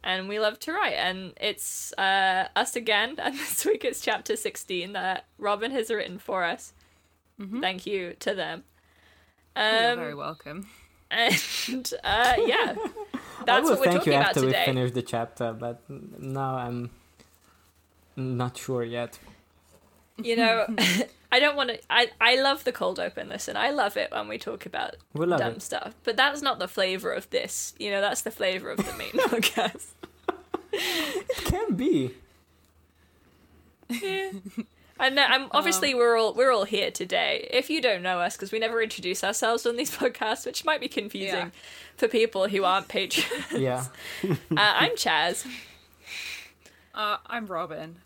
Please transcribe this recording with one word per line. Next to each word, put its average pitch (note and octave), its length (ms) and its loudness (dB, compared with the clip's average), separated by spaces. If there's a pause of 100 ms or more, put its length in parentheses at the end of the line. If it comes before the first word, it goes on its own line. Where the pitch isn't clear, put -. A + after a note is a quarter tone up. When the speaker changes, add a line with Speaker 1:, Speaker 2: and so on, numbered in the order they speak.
Speaker 1:
and F#3+ 240 -4
we G#3 120 -4
love G#3+ 200 0
to D#4+ 140 -6
write. F#4 200 0
And F#3 460 -4
it's, - 540 -6
uh, F#3+ 640 2
us C4 200 0
again, A3+ 400 2
<laughs> - 60 -8
and C4+ 140 -2
this - 300 -4
week G4+ 200 2
it's A#3 160 -2
chapter G#3+ 340 -2
sixteen F#3+ 580 -6
that F#3 320 -4 (120)
Robin G#3 340 0
has A#3 200 -2
written G3+ 260 -4
for F#3+ 260 -2
us. F3 300 -4 (680)
Speaker 2:
Mm-hmm. G#3 220 -8
Speaker 1:
Thank F#3 240 -2
you F#3 340 -4
to G3+ 140 -2
them. E3 300 -6 (920)
Speaker 2:
You're A3 360 4
Speaker 1:
Um, A#3+ 80 -2
Speaker 2:
very D3 160 -6
welcome. D3+ 520 -10 (440)
Speaker 1:
and, A#3 800 0 (100)
uh, A#3+ 320 6 (120)
yeah, - 260 2 (360)
Speaker 3:
<laughs> - 360 -10
Speaker 1:
that's - 40 4
Speaker 3:
I B3 100 8
will D#4 120 4
Speaker 1:
what G3+ 80 4
we're - 60 4
Speaker 3:
thank F3+ 120 6
Speaker 1:
talking D3 160 4
Speaker 3:
you C#3 60 6
Speaker 1:
about B2+ 100 6
Speaker 3:
after C#3+ 120 4
Speaker 1:
today. C3 200 4
Speaker 3:
we - 120 4
finish B2+ 180 2
the B2 120 -2
chapter, A#2 500 -4
but A#2+ 360 -8
n-, - 280 -14
now C3+ 380 -4
I'm A#2+ 340 -6 (1300)
not B2+ 420 -4
sure B2+ 260 -4
yet. A#2 360 -6 (1040)
Speaker 1:
You A#3 140 0
know, A3+ 300 4
Speaker 3:
<laughs> G#3+ 380 -2
Speaker 1:
<laughs> - 280 -10
I B3 80 6
don't D4 160 4
wanna, B3 200 -2 (120)
I, A#3 220 4 (100)
I B3 200 6
love C#4 220 2
the - 80 0
cold F#3 280 -2
open. F3+ 280 -6
Listen, - 300 -8
I A#3 140 2
love A3 260 0
it - 140 -2
when G#2+ 180 -6
we A2 80 -8
talk - 280 -10
about - 300 -6 (180)
Speaker 3:
We D3+ 120 0
love F3 140 4
Speaker 1:
dumb A#2 160 0
Speaker 3:
it. G3 60 -14
Speaker 1:
stuff, - 340 -8 (100)
but A3+ 100 0
that's C#4+ 260 4
not C4+ 180 -2
the F3+ 100 -2
flavor F#3 420 -2
of - 200 -6
this. - 460 -4
You G#3 140 -4
know, G3 80 0
that's G3+ 220 0
the - 100 -6
flavor F#3+ 400 -2
of - 60 -4
the - 160 -4
main - 180 -8
<laughs> - 160 2
podcast. - 600 0 (840)
Speaker 3:
It F4+ 760 -4
can G4 300 0
be. E3+ 360 2 (1800)
Speaker 1:
Yeah. F#4+ 420 -4 (680)
And, C4+ 180 4
uh, C#4 100 6
I'm, C4 240 2
obviously D4+ 420 2
Speaker 2:
Um, B3 60 2
Speaker 1:
we're A#3 160 6
all, A3+ 200 4
we're B3+ 160 6
all G3+ 140 4
here G3+ 260 0
today. F3 600 0
If C4 200 2
you D#4 100 0
don't G3 220 2
know F3+ 160 0
us, F3 180 -2
'cause G3 140 -8
we A3 80 -2
never A3 240 0
introduce F#3 400 -4
ourselves A3+ 420 0
on A#3+ 100 2
these B3+ 160 -2
<laughs> - 60 -8
podcasts, A3+ 480 -2
which - 180 -6
might D#4 160 0
be D4+ 100 -6
confusing G3 460 -4
Speaker 2:
Yeah. F3 140 -4 (480)
Speaker 1:
for A#3 100 4
people G#3+ 420 4
who G3 160 2
aren't F#3 220 4
patrons. C4+ 640 -2
Speaker 3:
Yeah. B2+ 340 0 (360)
Speaker 1:
<laughs> - 20 -2
Uh, F#3 120 2 (220)
I'm G#3+ 400 4
Chaz. E3 500 0 (1500)
Speaker 2:
Uh, G#3 320 0
I'm A3+ 220 -6
Robin. E3 480 -6 (100)